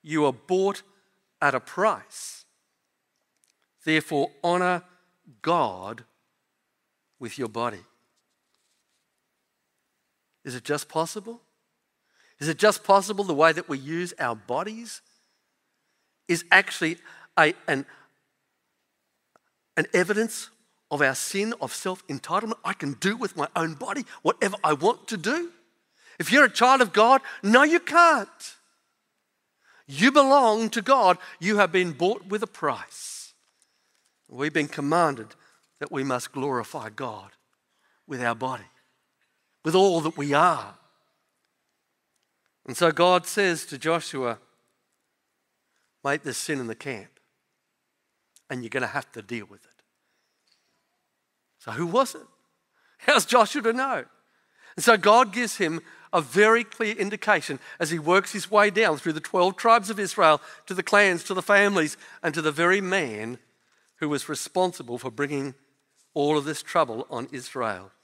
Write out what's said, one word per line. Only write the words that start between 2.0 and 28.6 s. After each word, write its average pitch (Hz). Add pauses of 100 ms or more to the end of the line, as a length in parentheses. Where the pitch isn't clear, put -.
Therefore, 156 (120)
honor 180 (580)
God 113 (1120)
with 120
your 120
body." 110 (2500)
Is 127
it 123
just 147
possible? 202 (1000)
Is 147
it 156
just -
possible 196
the 180
way 156
that 165
we 139
use 165
our 120
bodies 202 (1300)
is 170
actually 180 (400)
a, 160 (140)
an, 139 (1900)
an 160
evidence 208 (420)
of 147
our 135
sin 214
of 131
self-entitlement? 185
I 190
can 139
do 196
with 233
my 151
own 165
body 269 (160)
whatever 202
I 156
want 180
to 220
do. 302 (680)
If 180
you're 269
a 220
child 254
of 190
God, 240 (200)
no, 233
you 330
can't. 311 (1300)